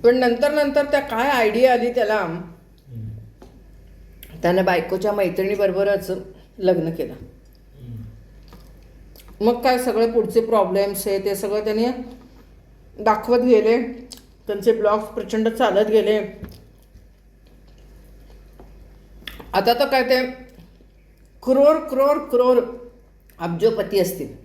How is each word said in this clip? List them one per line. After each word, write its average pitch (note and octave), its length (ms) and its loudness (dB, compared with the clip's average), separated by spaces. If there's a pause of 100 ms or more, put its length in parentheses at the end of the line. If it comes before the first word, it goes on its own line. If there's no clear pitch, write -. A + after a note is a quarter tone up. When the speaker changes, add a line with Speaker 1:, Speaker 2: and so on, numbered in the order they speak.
Speaker 1:
पण A#3+ 140 6
नंतर B3+ 340 2
नंतर C#4+ 340 0
त्या C#4+ 160 0
काय A3+ 280 -2
आयडिया B3 440 4
आली A#3+ 180 2
त्याला, G#3+ 260 0
Speaker 2:
हम्म. C#3 920 -10 (1300)
Speaker 1:
त्यानं F#3 220 2
बायकोच्या F#3 480 0
मैत्रिणीबरोबरच G3 1000 -2 (480)
लग्न E3+ 320 0
केलं. D#3+ 220 -8
Speaker 2:
हम्म. - 920 -20 (1400)
Speaker 1:
मग A#3+ 180 2
काय B3+ 160 2
सगळे A3+ 320 0
पुढचे A3+ 360 0
प्रॉब्लेम्स G3+ 640 0
आहे G3 160 -2
ते G3 100 -2
सगळं G#3 300 -4
त्याने A3 220 0 (1160)
दाखवत A3 360 2
गेले, A#3+ 440 4 (640)
त्यांचे G#3 260 0
ब्लॉग्स G#3 340 0
प्रचंड A3 420 -4
चालत G#3+ 400 0
गेले. G#3+ 300 2 (3250)
आता G3+ 220 2
तर C4+ 140 0
काय C4 140 0
ते B3+ 240 0 (1160)
क्रोर, C#4+ 340 4
क्रोर, C#4+ 420 0
क्रोर B3 720 0 (500)
अब्जोपती G3 600 -2
असतील. - 300 -2 (160)